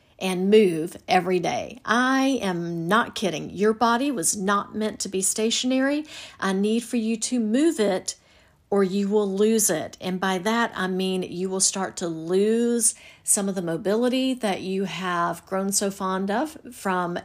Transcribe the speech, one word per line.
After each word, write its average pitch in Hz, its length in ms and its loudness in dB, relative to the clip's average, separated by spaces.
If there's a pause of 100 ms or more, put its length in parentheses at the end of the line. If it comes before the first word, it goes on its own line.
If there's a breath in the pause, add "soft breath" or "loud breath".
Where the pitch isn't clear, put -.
(180 soft breath)
and 185 320 0
move 185 480 6 (100)
every 180 300 4
day. 123 480 -4
I 262 560 2
am 170 460 -2
not 220 260 2
kidding. 160 380 -4
Your 208 220 2
body 233 360 2
was - 260 -2
not 202 400 0
meant 214 260 -4
to 196 80 -8
be 190 120 -2
stationary. 262 840 0 (340 loud breath)
I 190 140 0
need 214 300 2
for - 140 -4
you 226 200 0
to 240 220 -2
move 247 400 2
it 196 360 0 (560 soft breath)
or 202 120 4
you 196 260 0
will 208 200 2
lose 214 400 4
it. 156 300 -4
And 185 200 -4
by 190 180 0
that, 220 380 0
I 185 120 -2
mean 185 360 0
you 180 260 -4
will 190 100 -2
start 190 380 -2
to 175 100 -4
lose 214 880 2 (280 loud breath)
some 196 260 0
of 190 60 -2
the 190 60 -4
mobility 233 720 0
that 214 280 -4
you 190 240 -4
have 170 600 -2
grown 196 260 -2
so 196 200 0
fond 190 400 -4
of 277 260 -4 (140)
from, 180 540 -4